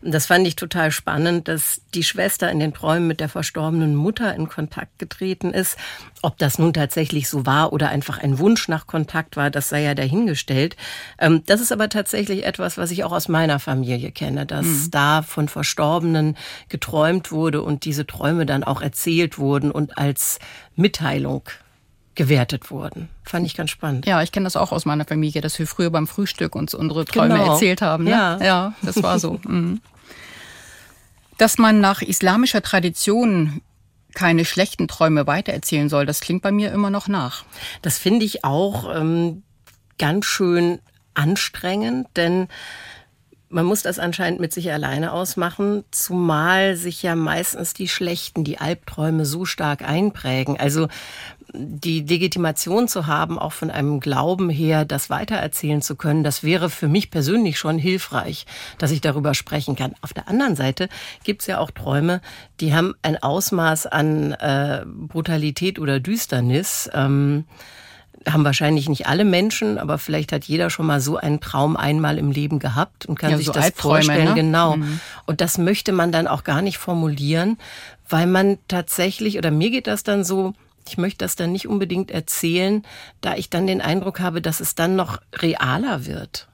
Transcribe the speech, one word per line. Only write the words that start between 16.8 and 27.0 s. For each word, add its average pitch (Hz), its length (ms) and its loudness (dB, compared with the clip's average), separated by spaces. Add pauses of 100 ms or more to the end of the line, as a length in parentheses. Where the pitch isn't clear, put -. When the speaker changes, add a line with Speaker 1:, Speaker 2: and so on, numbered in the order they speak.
Speaker 1:
wurde 156 300 0
und 147 240 -4
diese 147 220 -4
Träume 160 400 0
dann 139 160 0
auch 139 180 -2
erzählt 165 560 0
wurden 143 320 2
und 147 300 -4
als - 400 -2 (360)
Mitteilung 139 680 0 (720)
gewertet 135 540 2
wurden. 165 380 -10 (160)
Fand 175 220 -2
ich 160 100 -6
ganz 156 140 -6
spannend. 139 360 -4
Speaker 2:
Ja, 180 160 4
ich 170 120 -2
kenne 196 100 0
das 185 140 -2
auch 156 160 2
aus 170 100 -2
meiner 151 220 0
Familie, 156 340 0
dass 151 180 -4
wir 160 80 -2
früher 170 240 0
beim 160 160 2
Frühstück - 480 -4
uns 156 200 -4
unsere 156 320 -2